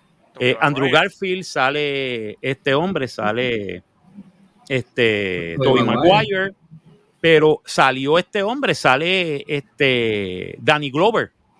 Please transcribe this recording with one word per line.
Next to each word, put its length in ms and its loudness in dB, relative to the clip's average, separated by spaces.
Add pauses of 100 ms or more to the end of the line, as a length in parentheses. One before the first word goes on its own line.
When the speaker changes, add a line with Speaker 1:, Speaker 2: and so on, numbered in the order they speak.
(400)
Speaker 1:
eh, 140 2
Speaker 2:
Tobey 60 -2
Speaker 1:
Andrew 260 0
Speaker 2:
Maguire. 140 4
Speaker 1:
Garfield, 440 -4
sale 960 -4
este 320 -2
hombre, 320 0
sale 760 -4 (840)
este 880 -2
Speaker 3:
Tobey 140 2
Speaker 1:
Tobey 140 4
Speaker 3:
Maguire. 300 4
Speaker 1:
Maguire, 400 0 (680)
pero 440 4
salió 540 2
este 240 -2
hombre, 320 -2
sale 720 0
este 1120 -2
Danny 300 0
Glover 400 0 (300)